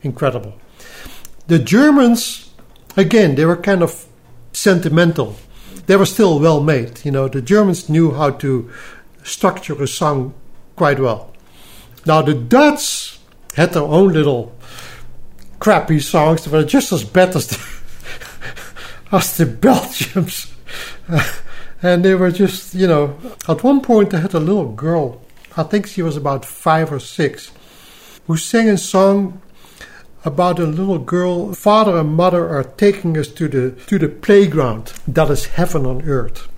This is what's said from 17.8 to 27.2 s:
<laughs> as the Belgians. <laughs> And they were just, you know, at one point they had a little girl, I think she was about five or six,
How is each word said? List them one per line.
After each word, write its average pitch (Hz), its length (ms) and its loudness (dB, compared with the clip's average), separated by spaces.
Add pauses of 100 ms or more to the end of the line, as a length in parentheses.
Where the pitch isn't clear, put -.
<laughs> - 0 -
as - 260 0
the 165 80 4
Belgians. - 1080 -2 (540)
<laughs> - 340 -2 (440)
And 180 200 4
they 190 100 6
were 180 160 2
just, 185 420 -2
you 185 140 2
know, 147 300 2 (320)
at 160 120 0
one 277 200 4
point 214 300 4
they 170 100 0
had 190 120 -4
a 170 60 2
little 160 320 0
girl, 143 500 -4 (360)
I 165 60 -2
think 196 220 -2
she - 160 -8
was 160 140 -2
about 139 300 -4
five 160 480 0
or 139 60 -4
six, - 520 -6 (760)